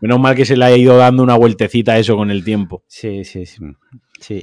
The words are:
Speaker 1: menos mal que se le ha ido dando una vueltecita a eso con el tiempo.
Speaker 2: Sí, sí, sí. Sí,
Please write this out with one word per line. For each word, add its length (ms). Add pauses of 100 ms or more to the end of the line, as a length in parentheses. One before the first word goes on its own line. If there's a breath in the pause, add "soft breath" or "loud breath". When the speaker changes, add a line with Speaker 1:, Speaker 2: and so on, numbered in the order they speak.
Speaker 1:
menos 180
mal 160
que 100
se 120
le 80
ha 120
ido 220
dando 240
una 140
vueltecita 560
a 60
eso 180
con 160
el 120
tiempo. 440
Speaker 2:
Sí, 360
sí, 220
sí. 140 (600)
Sí, 220